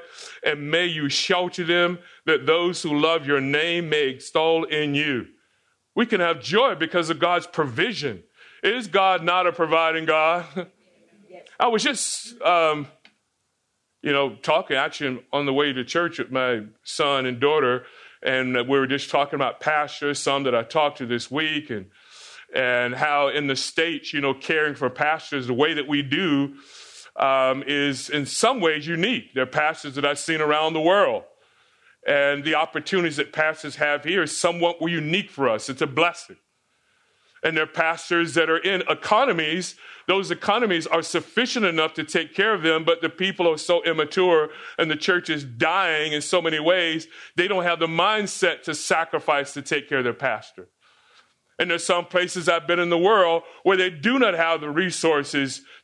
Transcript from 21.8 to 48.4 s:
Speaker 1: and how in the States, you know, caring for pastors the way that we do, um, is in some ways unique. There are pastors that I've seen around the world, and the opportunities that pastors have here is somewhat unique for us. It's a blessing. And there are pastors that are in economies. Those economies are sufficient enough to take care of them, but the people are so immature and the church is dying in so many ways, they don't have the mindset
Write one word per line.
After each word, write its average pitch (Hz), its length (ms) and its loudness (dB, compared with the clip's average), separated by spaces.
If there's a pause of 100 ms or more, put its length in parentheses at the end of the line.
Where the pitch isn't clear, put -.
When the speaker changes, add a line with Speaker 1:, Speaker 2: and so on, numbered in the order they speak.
Speaker 1:
and 123 420 0
how 143 340 2
in 143 180 -2
the 135 80 0
States, 160 560 -4
you 151 80 -4
know, 139 140 0
caring 151 420 -2
for 131 140 0
pastors 147 580 -2
the 123 60 0
way 147 200 2
that 147 140 -4
we 143 140 0
do, 143 560 0 (580)
um, 135 500 2
is 143 440 -2
in 147 160 -2
some 240 340 0
ways 156 260 0
unique. 170 480 -2
There 131 100 0
are 127 40 -2
pastors 151 480 -4
that 139 100 0
I've 143 140 0
seen 160 220 -2
around 156 320 2
the 160 80 -2
world, 160 420 4 (840)
and 143 380 2
the 156 120 0
opportunities 156 600 -2
that 147 160 -4
pastors 156 460 -2
have 147 260 0
here 175 200 0
is 147 120 -6
somewhat 170 460 0
unique 170 500 -2
for 135 160 0
us. 110 220 -2
It's 131 120 -8
a 151 60 0
blessing. 151 480 -2 (1080)
And 160 140 0
there 156 60 2
are 151 40 -2
pastors 165 680 0
that 160 160 4
are 160 80 2
in 185 280 0
economies. 175 880 0 (320)
Those 190 220 0
economies 185 560 0
are - 160 0
sufficient 226 640 -2
enough 160 300 0
to 160 80 -6
take 160 320 -4
care 214 180 2
of 185 80 -2
them, 160 220 2
but 165 180 2
the 165 80 0
people 180 380 0
are 160 100 2
so 170 260 0
immature 160 680 2 (260)
and 160 140 2
the 156 40 -2
church 175 320 0
is 151 160 -4
dying 156 680 0
in 151 80 -2
so 180 180 0
many 160 200 0
ways, 160 480 2 (280)
they 175 120 2
don't 190 160 0
have 170 160 2
the 165 80 0
mindset 185 760 0